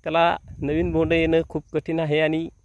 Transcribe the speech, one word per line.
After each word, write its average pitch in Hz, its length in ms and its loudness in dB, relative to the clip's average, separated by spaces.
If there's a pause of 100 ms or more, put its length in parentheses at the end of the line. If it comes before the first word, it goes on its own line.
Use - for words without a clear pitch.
त्याला 165 340 2 (240)
नवीन 160 300 -2
बोंड 160 220 2
येणं 160 360 4
खूप 156 140 -6 (100)
कठीण 160 260 -4
आहे 151 200 0
आणि 160 300 0 (160)